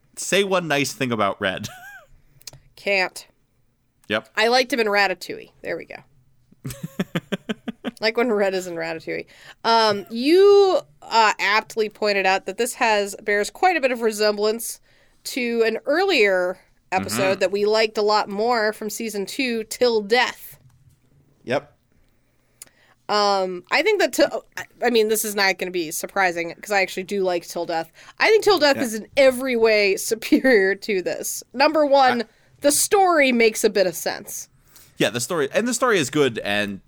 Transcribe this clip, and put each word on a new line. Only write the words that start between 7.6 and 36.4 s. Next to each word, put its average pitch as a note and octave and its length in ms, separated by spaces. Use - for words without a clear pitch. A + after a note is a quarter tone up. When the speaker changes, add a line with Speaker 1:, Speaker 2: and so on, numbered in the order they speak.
Speaker 2:
Like A3 160
when A#3+ 160
Red G3+ 220
is F#3 140
in F3 80
Ratatouille. E3 500
Um, A3 480
you, F#4 680
uh, A3 380
aptly G#3+ 500
pointed G3+ 380
out F#3+ 180
that F#3+ 140
this A#3 160
has, G#3 480
bears G#3 260
quite F4+ 260
a D#4 60
bit B3+ 100
of A#3 100
resemblance G#3+ 800
to A#3 420
an A3 220
earlier G#3+ 720
episode F#3+ 400
Speaker 1:
Mm-hmm. F#3+ 80
Speaker 2:
that F#3 120
we G3+ 140
liked A3 320
a G#3+ 60
lot G#3 260
more G#3+ 420
from G#3+ 200
season G#3+ 340
two, A#3 380
Till A3+ 380
Death. A3+ 580
Speaker 1:
Yep. C#3+ 300
Speaker 2:
Um, G3 600
I B3+ 100
think G4+ 180
that, D#4 140
Till, - 320
I, - 80
I B3 60
mean, A3+ 160
this A3 180
is G#3 80
not G3 240
gonna F#3 140
be E3+ 180
surprising E3+ 720
'cause - 100
I G3+ 100
actually F#3 220
do G3 200
like F3+ 240
Till F3 180
Death. E3 260
I D4 80
think G#4 160
Till G4 160
Death C#4+ 160
Speaker 1:
Yeah. - 80
Speaker 2:
is A3 100
in A3 140
every C4 380
way G#3+ 400
<laughs> - 20
superior A3 800
to G3 260
this. - 400
Number D4+ 320
one, C4+ 400
Speaker 1:
I - 20
Speaker 2:
the C#4+ 100
story E4+ 600
makes A3+ 320
a A3 80
bit F#3+ 160
of E3 80
sense. - 540
Speaker 1:
Yeah, C3+ 120
the A2 120
story, D#3 300
and G#3 160
the B3 60
story A#3 260
is B2+ 100
good C3 300
and G2+ 480